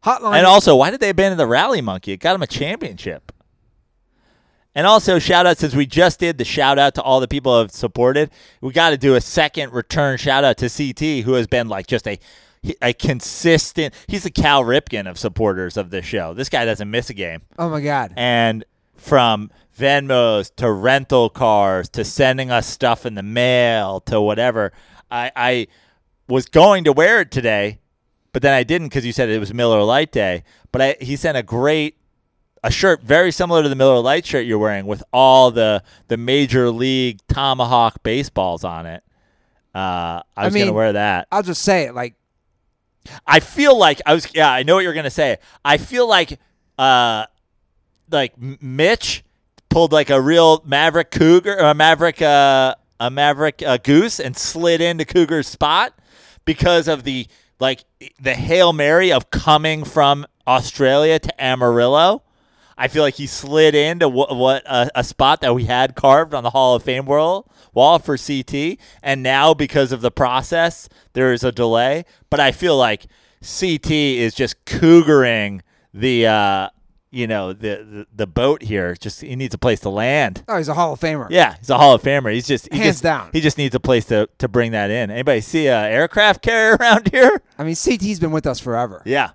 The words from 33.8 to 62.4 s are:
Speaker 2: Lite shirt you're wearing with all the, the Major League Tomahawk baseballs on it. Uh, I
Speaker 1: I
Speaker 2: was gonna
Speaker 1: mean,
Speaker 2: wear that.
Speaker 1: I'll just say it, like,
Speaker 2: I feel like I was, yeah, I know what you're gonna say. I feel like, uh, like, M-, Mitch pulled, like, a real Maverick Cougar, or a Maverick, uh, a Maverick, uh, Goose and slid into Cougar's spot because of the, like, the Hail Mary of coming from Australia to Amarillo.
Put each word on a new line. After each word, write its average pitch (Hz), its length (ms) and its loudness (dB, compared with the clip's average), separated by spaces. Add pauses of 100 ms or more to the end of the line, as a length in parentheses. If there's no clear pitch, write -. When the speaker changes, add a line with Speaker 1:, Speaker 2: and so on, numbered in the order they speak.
Speaker 2:
Lite 143 260 -2
shirt 127 180 -4
you're 113 140 -2
wearing 104 260 -4
with 101 180 -10 (120)
all 131 360 6
the, 107 320 0 (260)
the 117 100 -4
Major 123 520 0
League 123 560 -4
Tomahawk 127 760 0
baseballs 104 640 -4
on 85 200 -10
it. 82 180 -16 (720)
Uh, 92 40 -10
I 87 460 -6 (120)
Speaker 1:
I 101 80 -4
Speaker 2:
was 95 80 0
gonna 101 140 0
Speaker 1:
mean, 104 80 -2
Speaker 2:
wear 110 180 0
that. 101 400 -2
Speaker 1:
I'll 208 100 -2
just 180 200 -6
say 185 220 2
it, 123 100 -12
like, 123 200 -12 (1120)
Speaker 2:
I 156 140 4
feel 277 380 4
like 160 260 2
I 147 80 2
was, 165 220 0
yeah, 151 180 4
I 131 100 -2
know 156 120 2
what 190 100 2
you're 175 80 -4
gonna 147 180 -6
say. 139 280 -2 (260)
I 247 140 4
feel 247 280 -2
like, 180 320 0 (400)
uh, 120 460 2 (840)
like, 143 300 -4
M-, 135 200 -14
Mitch 147 640 -4 (460)
pulled, 165 200 2
like, 151 200 2
a 135 100 4
real 160 460 4
Maverick 156 440 0
Cougar, 180 480 4
or 151 120 4
a 147 40 2
Maverick, 160 460 2
uh, 139 540 4 (260)
a 123 100 -4
Maverick, 143 520 -2
uh, 131 160 0
Goose 165 420 2
and 127 160 -10
slid 165 440 -2
into 165 240 -2
Cougar's 160 440 0
spot 170 460 -2 (500)
because 165 440 0
of 143 160 -4
the, 131 220 -8 (320)
like, 131 260 -4 (360)
the 131 140 -4
Hail 165 400 2
Mary 156 380 2
of 131 180 -2
coming 156 540 0
from 143 420 0 (200)
Australia 139 720 0
to - 240 -8
Amarillo. 127 800 2 (540)